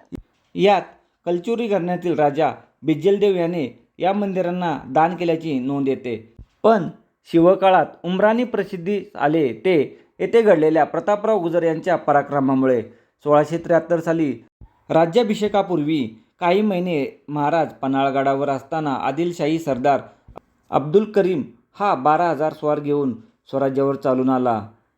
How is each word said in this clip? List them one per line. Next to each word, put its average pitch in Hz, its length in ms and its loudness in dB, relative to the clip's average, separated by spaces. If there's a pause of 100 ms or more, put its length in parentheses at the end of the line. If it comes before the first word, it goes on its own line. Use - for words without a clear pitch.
(560)
यात 185 260 4 (440)
कलचुरी 220 420 -2
घराण्यातील 175 460 -2
राजा 143 380 2 (320)
बिज्जलदेव 190 520 2
याने 170 520 -4 (100)
या 180 160 0
मंदिरांना 180 680 -4 (100)
दान 156 260 2
केल्याची 160 440 -2
नोंद 135 300 -2
येते. 117 460 -6 (280)
पण 202 240 2 (440)
शिवकाळात 180 540 6 (180)
उमराणी 208 400 0
प्रसिद्धीस 196 720 -6
आले 147 380 0
ते 147 520 0 (140)
येथे 190 220 2
घडलेल्या 156 420 4
प्रतापराव 208 560 -2
गुजर 170 240 -2
यांच्या 160 320 0
पराक्रमामुळे. 135 840 2 (420)
सोळाशे 151 340 2
त्र्याहत्तर 165 420 0
साली 160 400 -2 (500)
राज्याभिषेकापूर्वी 170 1200 0 (300)
काही 180 220 2
महिने 180 640 -2
महाराज 147 460 -2
पन्हाळगडावर 135 760 -2
असताना 143 440 -4
आदिलशाही 160 640 -2
सरदार 135 420 0 (680)
अब्दुल 175 420 0
करीम 185 320 0 (300)
हा 196 220 -2
बारा 151 340 2
हजार 151 240 -2
स्वार 151 260 -2
घेऊन 143 360 -2 (340)
स्वराज्यावर 135 460 0
चालून 131 340 0
आला. 123 380 0 (300)